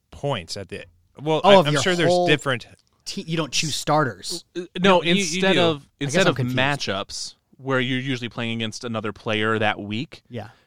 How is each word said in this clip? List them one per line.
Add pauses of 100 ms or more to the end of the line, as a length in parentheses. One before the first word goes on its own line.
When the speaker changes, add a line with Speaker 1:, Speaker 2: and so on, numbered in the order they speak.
Speaker 1:
points
at
the, (360)
well,
Speaker 2:
Oh,
Speaker 1:
I,
Speaker 2:
of
Speaker 1:
I'm
Speaker 2:
your
Speaker 1:
sure
there's
Speaker 2:
whole
Speaker 1:
different (400)
Speaker 2:
te-,
you
don't
choose
starters. (100)
Speaker 3:
Uh, (180)
no,
Speaker 1:
No,
you,
you
Speaker 3:
instead
Speaker 1:
do.
Speaker 3:
of,
Speaker 2:
I
guess (260)
Speaker 3:
instead
Speaker 2:
I'm
Speaker 3:
of
Speaker 2:
confused.
Speaker 3:
matchups (220)
where
you're
usually
playing
against
another
player
that
week.
Speaker 2:
Yeah. (180)